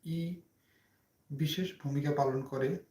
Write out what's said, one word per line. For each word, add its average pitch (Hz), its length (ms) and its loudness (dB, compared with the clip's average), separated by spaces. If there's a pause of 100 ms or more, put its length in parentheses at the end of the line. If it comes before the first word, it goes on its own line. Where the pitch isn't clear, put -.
(160)
ই 165 40 0 (1080)
বিশেষ 147 380 0 (140)
ভূমিকা 143 360 0
পালন 135 200 4 (120)
করে। 131 180 0 (220)